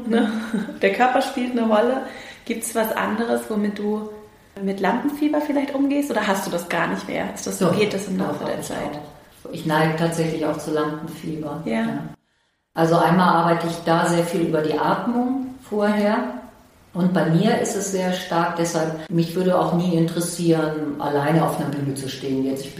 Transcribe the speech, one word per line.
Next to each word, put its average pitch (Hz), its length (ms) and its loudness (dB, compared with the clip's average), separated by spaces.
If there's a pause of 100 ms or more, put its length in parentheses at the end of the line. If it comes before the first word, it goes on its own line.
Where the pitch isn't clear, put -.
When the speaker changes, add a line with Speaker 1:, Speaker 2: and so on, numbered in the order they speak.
Speaker 1:
ne? 214 220 4 (240)
<laughs> - 260 -4
Der 196 120 4
Körper 254 280 4
spielt 247 300 -2
eine 226 160 0
Rolle. 233 340 2 (440)
Gibt's - 280 -6
was 220 220 0
anderes, 233 540 0
womit 208 280 -2
du 214 320 -4 (540)
mit 196 160 -2
Lampenfieber 294 640 0
vielleicht 277 340 -2
umgehst? 277 340 0
Oder 208 160 0
hast 196 220 0
du 175 40 -4
das 175 180 -4
gar 170 180 0
nicht 190 200 -6
mehr? - 180 -4 (100)
Ist - 100 -10
das, 190 140 -6
Speaker 2:
Doch, 185 180 4
Speaker 1:
geht 208 160 2
das 190 140 -6
im 190 100 -2
Laufe 151 220 -2
Speaker 2:
doch, - 60 -6
Speaker 1:
der - 100 -4
Speaker 2:
hab - 60 -6
ich - 60 -10
Speaker 1:
Zeit? - 100 -8 (180)
Speaker 2:
auch. - 560 -16
Ich - 160 -8
neige 160 280 2
tatsächlich 160 500 0
auch 151 120 -2
zu - 140 -6
Lampenfieber. 156 920 -4
Speaker 1:
Ja. 226 80 -2
Speaker 2:
Ja. 226 140 0 (840)
Also 165 220 4
einmal 175 320 6
arbeite 170 400 4
ich 165 80 -4 (100)
da 170 220 4
sehr 170 160 4
viel 165 180 0
über 156 200 2
die 151 180 0
Atmung 240 760 0 (160)
vorher. 208 480 2 (760)
Und 180 200 2
bei 160 160 4
mir 214 300 4
ist - 160 -2
es 190 160 -4
sehr 185 220 0
stark, 170 420 0
deshalb, 165 540 -2
mich 170 260 0
würde 185 240 4
auch 165 140 2
nie 175 220 2
interessieren, 160 1040 0
alleine 147 460 2
auf - 140 -2
einer 139 100 -2
Bühne 139 240 -2
zu 131 160 -6
stehen, 135 360 -2
jetzt 131 200 -4 (140)